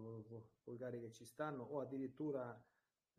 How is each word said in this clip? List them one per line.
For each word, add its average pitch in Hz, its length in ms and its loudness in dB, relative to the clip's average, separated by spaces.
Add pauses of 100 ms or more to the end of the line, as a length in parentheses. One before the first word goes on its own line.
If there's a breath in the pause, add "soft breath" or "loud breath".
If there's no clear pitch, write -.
vo-, 113 280 -4
vo-, 113 200 -8 (160)
volgari 123 360 -2
che 117 100 -4
ci 117 160 -12
stanno, 147 380 2
o 143 160 2
addirittura 131 800 2 (600 soft breath)